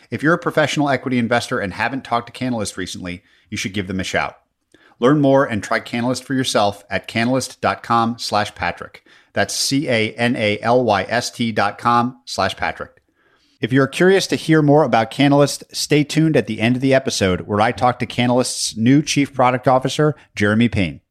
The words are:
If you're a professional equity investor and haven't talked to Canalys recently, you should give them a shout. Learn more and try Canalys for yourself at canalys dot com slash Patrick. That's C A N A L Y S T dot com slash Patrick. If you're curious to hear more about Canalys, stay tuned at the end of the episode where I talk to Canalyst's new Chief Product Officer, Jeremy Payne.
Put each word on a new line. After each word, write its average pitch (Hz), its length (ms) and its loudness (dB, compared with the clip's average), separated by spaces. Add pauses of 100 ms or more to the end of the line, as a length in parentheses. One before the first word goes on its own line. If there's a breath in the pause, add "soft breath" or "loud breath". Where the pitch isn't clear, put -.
If 117 140 -8
you're 160 100 0
a 175 60 -2
professional 147 500 -2
equity 127 300 -2
investor 120 400 -2
and 95 140 -6
haven't 117 320 -6
talked 117 280 -4
to 131 120 -8
Canalys 117 300 -6
recently, 92 460 -10 (300 soft breath)
you 107 60 -8
should 98 160 -8
give 95 140 -4
them 95 120 -4
a 90 60 -4
shout. - 320 -4 (600 soft breath)
Learn 147 220 4
more 135 240 4
and 113 180 -4
try 113 200 -2
Canalys 123 420 -4
for 139 100 -8
yourself 110 560 0
at 95 200 -6
canalys 123 500 -2
dot 98 240 -2
com 117 340 0
slash - 380 -2
Patrick. - 500 -8 (280 soft breath)
That's 101 200 -2
C 139 360 -2
A 110 240 0
N 120 240 -2
A 104 240 0
L 123 240 2
Y 98 240 0
S 117 200 -2
T 117 220 -4
dot 104 260 -2
com 120 460 0
slash 95 320 -4
Patrick. - 480 -8 (560)
If 113 140 -4
you're 135 140 4
curious 180 400 2
to 139 100 -2
hear 156 240 4
more 147 240 6
about 113 260 2
Canalys, 143 500 2 (140)
stay 147 300 0
tuned 160 320 2
at 113 100 0
the 107 140 -6
end 123 160 2
of 123 40 -8
the 135 120 2
episode 95 480 0
where 101 180 -2
I 117 140 2
talk 123 260 0
to 117 60 -4
Canalyst's 123 720 -2
new 127 240 4
Chief 143 320 -2
Product 127 340 0
Officer, 139 480 2 (180 soft breath)
Jeremy 107 360 2
Payne. 85 420 -2